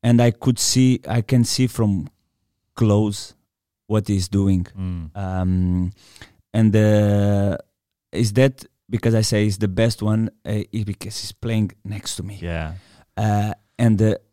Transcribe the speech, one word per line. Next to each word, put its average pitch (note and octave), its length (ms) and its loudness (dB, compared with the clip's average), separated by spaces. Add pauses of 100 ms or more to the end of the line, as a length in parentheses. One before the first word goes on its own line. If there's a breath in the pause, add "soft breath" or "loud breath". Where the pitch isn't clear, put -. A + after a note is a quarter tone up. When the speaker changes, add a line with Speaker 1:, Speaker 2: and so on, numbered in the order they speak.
Speaker 1:
and A#2+ 180 4
I A#2+ 100 4
could - 280 -2
see, B2+ 480 2
I A#2 140 -2
can A#2+ 240 2
see B2+ 220 0
from G2+ 420 -2 (640)
close G#2 580 0 (540)
what G#2+ 200 0
he's F#2+ 200 0
doing. G2 380 2 (120)
Speaker 2:
Mm. F2+ 400 -8
Speaker 1:
Um, F#2 760 0 (640 loud breath)
and, A2 220 4
uh, G2+ 840 2 (540)
is G#2 220 -2
that C3 320 2 (240)
because A2+ 260 0
I A2 60 2
say G#2 240 0
he's G2+ 120 -2
the G#2 120 -2
best A2+ 340 0
one, A2 260 0 (160)
uh, G2+ 60 -8 (220)
i-, A2 120 -4
because G#2 360 -10
he's - 100 -12
playing A2 400 -2 (140)
next G2+ 320 -10
to F2+ 60 -8
me. G2 180 -12
Speaker 2:
Yeah. E2 320 -6 (420 soft breath)
Speaker 1:
Uh, G#2+ 380 0 (260)
and A2+ 180 4
the G#2+ 220 2 (140)